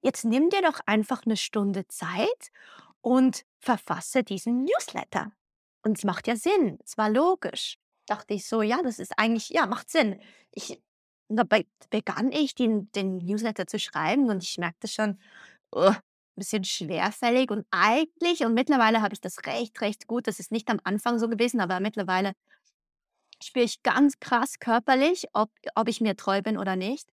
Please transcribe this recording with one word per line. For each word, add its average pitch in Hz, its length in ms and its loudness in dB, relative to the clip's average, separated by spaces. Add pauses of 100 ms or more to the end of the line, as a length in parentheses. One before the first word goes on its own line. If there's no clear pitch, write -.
Jetzt - 240 0
nimm 262 240 4
dir 392 120 2
doch 320 240 0
einfach 214 400 0
eine 220 120 0
Stunde 202 500 -2
Zeit 190 640 -4 (500)
und 254 420 4 (160)
verfasse 214 640 -2
diesen 233 420 -4
Newsletter. - 680 -4 (520)
Und 220 140 0
es - 60 -12
macht 190 240 -2
ja 233 80 0
Sinn, 311 480 0
es - 140 -12
war 214 120 0
logisch.“ - 680 0 (280)
Dachte - 280 -6
ich 196 140 -6
so, 226 140 0
„Ja, 226 220 2
das 240 160 -4
ist - 180 -10
eigentlich, 226 320 0
ja, 320 160 2
macht 208 240 -6
Sinn.“ 226 320 2 (300)
Ich, - 300 -14 (540)
da 226 80 4
be-, 214 220 4 (240)
begann 214 420 -2
ich, 285 240 0
den, 214 380 0
den 190 240 -2
Newsletter 202 500 -4
zu 214 120 -6
schreiben 214 500 0
und 190 140 0
ich - 140 -8
merkte 175 300 -6
schon, 208 320 -2 (520)
oh, 170 180 4
ein 202 120 2 (340)
bisschen 196 280 -4
schwerfällig 208 880 0
und 202 200 -4
eigentlich, 294 720 2
und 226 80 2
mittlerweile 226 480 4
habe 208 120 0
ich - 80 -14
das - 240 -10
recht, 226 360 -6
recht 208 260 -4
gut, 233 200 -4
das 208 120 -6
ist - 120 -10
nicht 220 180 -4
am 214 140 0
Anfang 220 360 -2
so 226 100 0
gewesen, 233 320 0
aber 185 180 0
mittlerweile 190 540 0 (1080)
spüre 247 240 0
ich - 180 -8
ganz 269 360 4
krass - 400 -2
körperlich, 262 720 2
ob, 214 180 0 (240)
ob 220 120 2
ich 233 140 -2
mir 208 140 0
treu 196 260 0
bin 214 160 -2
oder 190 180 -2
nicht. 202 340 -6 (100)